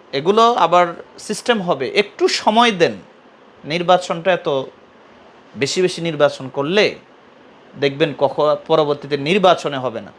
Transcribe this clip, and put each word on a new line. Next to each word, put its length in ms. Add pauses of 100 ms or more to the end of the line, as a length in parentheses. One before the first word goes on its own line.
(120)
এগুলো 420
আবার 320 (320)
সিস্টেম 440
হবে। 260
একটু 400
সময় 440
দেন, 200 (720)
নির্বাচনটা 680
এত 160 (1080)
বেশি 260
বেশি 180
নির্বাচন 480
করলে 460 (880)
দেখবেন 380
কখন 380 (100)
পরবর্তীতে 500
নির্বাচনে 600
হবে 220
না। 180